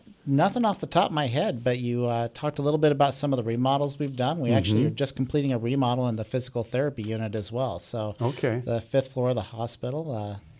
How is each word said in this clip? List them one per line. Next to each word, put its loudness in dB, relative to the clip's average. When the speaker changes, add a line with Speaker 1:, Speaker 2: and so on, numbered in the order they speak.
Speaker 1:
nothing 4
off 0
the -2
top 4
of -4
my 0
head, 0
but 2
you, 0
uh, 0
talked -4
a -2
little 2
bit 6
about 4
some 0
of 2
the -2
remodels 0
we've -4
done. 0
We 0
actually 4
Speaker 2:
Mm-hmm. 4
Speaker 1:
are -2
just -2
completing 0
a 0
remodel 0
in -2
the -4
physical -4
therapy -2
unit -4
as -4
well. -2
So -4
Speaker 2:
Okay. 0
Speaker 1:
the 0
fifth 0
floor 0
of 0
the 0
hospital, -6
uh, -6